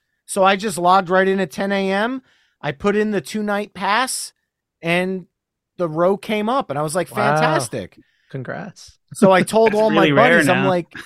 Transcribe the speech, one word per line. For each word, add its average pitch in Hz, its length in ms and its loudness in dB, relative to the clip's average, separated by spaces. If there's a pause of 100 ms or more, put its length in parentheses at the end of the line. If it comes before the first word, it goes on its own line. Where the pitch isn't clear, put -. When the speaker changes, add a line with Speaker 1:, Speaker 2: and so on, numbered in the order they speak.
(260)
Speaker 1:
so - 180 0
I 196 120 6
just 196 220 -6
logged 175 320 2
right 190 180 4
in 190 120 0
at 185 120 -4
ten 202 200 -6
A 196 200 -2
M. 233 300 -4 (400)
I 147 100 -6
put 202 240 -2
in 214 160 0
the 190 100 -2
two-night 208 520 -6
pass, 208 600 -4 (480)
and 180 460 -4 (500)
the 175 100 -2
row 175 300 0
came 214 320 -4
up, 269 200 -4
and 139 100 -6
I - 20 -4
was 151 140 -4
like, 175 160 -4
Speaker 2:
Wow. 123 60 -10 (180)
Speaker 1:
"Fantastic." 139 640 -4 (300)
Speaker 2:
Congrats. 135 680 -14 (160)
Speaker 1:
So 190 180 4
I 185 120 6
told 220 280 2
Speaker 3:
That's 208 100 0
Speaker 1:
all 220 80 2
Speaker 3:
really - 220 4
Speaker 1:
my 139 100 4
Speaker 3:
rare - 140 6
Speaker 1:
buddies, 156 140 2
I'm - 140 2
Speaker 3:
now. 185 60 0
Speaker 1:
like, 180 180 -2 (180)